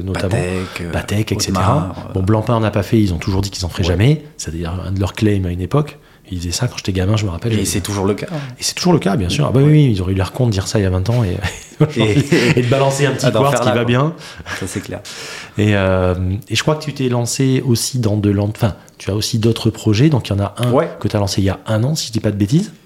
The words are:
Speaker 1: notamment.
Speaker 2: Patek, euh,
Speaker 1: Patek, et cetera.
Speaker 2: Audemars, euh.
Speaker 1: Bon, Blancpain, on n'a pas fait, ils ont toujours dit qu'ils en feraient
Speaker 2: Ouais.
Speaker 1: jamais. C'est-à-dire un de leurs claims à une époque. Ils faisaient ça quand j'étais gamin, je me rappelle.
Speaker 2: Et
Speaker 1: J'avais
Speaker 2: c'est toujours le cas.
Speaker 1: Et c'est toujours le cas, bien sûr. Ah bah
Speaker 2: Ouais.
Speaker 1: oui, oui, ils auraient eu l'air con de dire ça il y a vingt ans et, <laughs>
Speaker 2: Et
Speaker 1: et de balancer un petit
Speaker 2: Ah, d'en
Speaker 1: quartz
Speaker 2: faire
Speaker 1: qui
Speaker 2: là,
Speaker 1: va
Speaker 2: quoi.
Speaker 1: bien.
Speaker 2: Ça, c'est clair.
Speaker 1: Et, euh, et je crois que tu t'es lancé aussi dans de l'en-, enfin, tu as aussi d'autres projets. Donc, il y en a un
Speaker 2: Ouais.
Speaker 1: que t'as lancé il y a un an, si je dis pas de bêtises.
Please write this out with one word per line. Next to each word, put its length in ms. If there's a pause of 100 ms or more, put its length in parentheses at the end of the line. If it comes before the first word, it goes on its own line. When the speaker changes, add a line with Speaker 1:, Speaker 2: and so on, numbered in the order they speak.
Speaker 1:
notamment. 280
Speaker 2:
Patek, 500
euh, 100
Speaker 1:
Patek, 420
et 60
cetera. 220 (160)
Speaker 2:
Audemars, 320
euh. 60
Speaker 1:
Bon, 80
Blancpain, 340
on 40
n'a 100
pas 120
fait, 160
ils 140
ont 60
toujours 240
dit 80
qu'ils 160
en 20
feraient 140
Speaker 2:
Ouais. 60
Speaker 1:
jamais. 360 (140)
C'est-à-dire 340 (140)
un 40
de 80
leurs 140
claims 320
à 60
une 100
époque. 380 (320)
Ils 80
faisaient 120
ça 160
quand 120
j'étais 160
gamin, 240
je 80
me 40
rappelle. 220
Speaker 2:
Et 40
Speaker 1:
J'avais 100
Speaker 2:
c'est 160
toujours 240
le 80
cas. 140 (300)
Speaker 1:
Et 40
c'est 120
toujours 200
le 60
cas, 160
bien 120
sûr. 180
Ah 60
bah 80
Speaker 2:
Ouais. 60
Speaker 1:
oui, 60
oui, 220
ils 60
auraient 120
eu 40
l'air 160
con 140
de 40
dire 160
ça 120
il 40
y 40
a 40
vingt 200
ans 140
et, 120 (440)
<laughs> 200
Speaker 2:
Et 580
Speaker 1:
et 40
de 80
balancer 340
un 80
petit 140
Speaker 2:
Ah, 60
d'en 80
Speaker 1:
quartz 160
Speaker 2:
faire 40
Speaker 1:
qui 80
Speaker 2:
là, 60
Speaker 1:
va 60
Speaker 2:
quoi. 80
Speaker 1:
bien. 260 (460)
Speaker 2:
Ça, 60
c'est 140
clair. 200 (580)
Speaker 1:
Et, 180
euh, 380 (340)
et 80
je 60
crois 140
que 80
tu 100
t'es 160
lancé 560
aussi 320
dans 180
de 140
l'en-, 180
enfin, 280 (200)
tu 140
as 40
aussi 240
d'autres 300
projets. 400
Donc, 220
il 20
y 80
en 20
a 140
un 160
Speaker 2:
Ouais. 160 (120)
Speaker 1:
que 80
t'as 100
lancé 240
il 20
y 60
a 160
un 180
an, 100
si 120
je 60
dis 80
pas 100
de 60
bêtises. 360 (140)